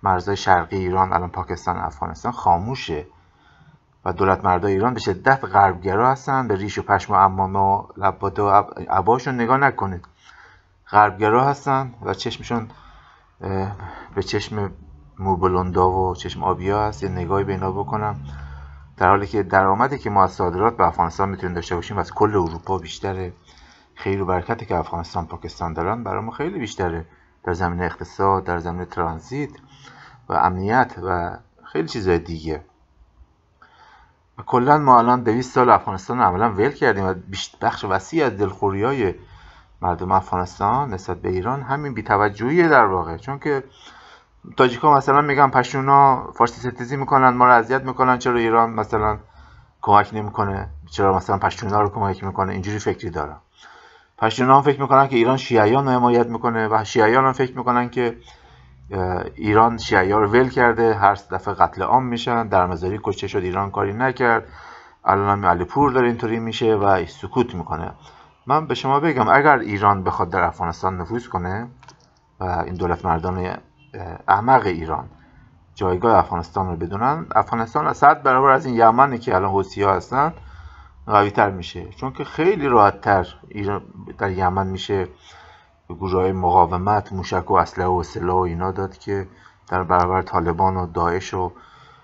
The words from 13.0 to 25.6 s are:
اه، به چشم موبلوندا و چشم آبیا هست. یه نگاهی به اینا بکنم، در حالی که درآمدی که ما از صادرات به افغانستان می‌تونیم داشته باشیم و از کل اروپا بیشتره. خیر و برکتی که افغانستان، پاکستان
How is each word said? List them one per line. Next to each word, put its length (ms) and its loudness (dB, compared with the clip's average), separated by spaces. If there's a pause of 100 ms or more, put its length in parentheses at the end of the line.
اه، 320 -6 (420)
به 80 -4
چشم 500 -6 (460)
موبلوندا 720 0
و 240 -2
چشم 300 -10
آبیا 380 -2
هست. 200 -6
یه 60 -6
نگاهی 360 -4
به 80 -6
اینا 200 -6
بکنم، 440 -6 (800)
در 120 2
حالی 180 4
که 160 -2
درآمدی 560 2
که 120 -6
ما 140 4
از 80 0
صادرات 440 0
به 100 2
افغانستان 420 -2
می‌تونیم 260 -8
داشته 200 -6
باشیم 220 -8
و 40 -2
از 120 -6
کل 180 0
اروپا 480 -4
بیشتره. 540 -10 (600)
خیر 280 -4
و 40 -4
برکتی 400 -4
که 100 -4
افغانستان، 500 -6
پاکستان 460 -10